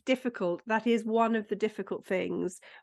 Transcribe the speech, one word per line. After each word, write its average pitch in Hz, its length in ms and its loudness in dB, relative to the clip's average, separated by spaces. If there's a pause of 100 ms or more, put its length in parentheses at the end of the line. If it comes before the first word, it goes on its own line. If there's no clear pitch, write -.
difficult. 240 600 0
That 220 200 0
is 233 180 4
one 226 300 4
of 214 140 -2
the 202 80 -2
difficult - 500 -4
things 180 540 -2 (220)